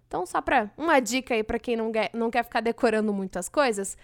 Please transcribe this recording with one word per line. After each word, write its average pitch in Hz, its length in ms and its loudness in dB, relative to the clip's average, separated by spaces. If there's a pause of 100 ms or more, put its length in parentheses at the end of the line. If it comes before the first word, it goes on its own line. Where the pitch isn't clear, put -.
Então, 359 160 -4
só 339 160 -2
pra 240 380 2
uma 311 200 4
dica 240 360 0
aí 220 100 0
pra 233 140 -2
quem 233 180 -2
não 226 160 -2
quer, 214 220 0
não 226 160 -2
quer 247 120 0
ficar 233 200 -4
decorando 220 500 2
muito 196 260 -6
as 175 120 -8
coisas, 220 540 0